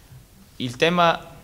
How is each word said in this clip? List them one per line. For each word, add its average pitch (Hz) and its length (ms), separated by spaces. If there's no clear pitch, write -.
Il 120 200
tema 170 680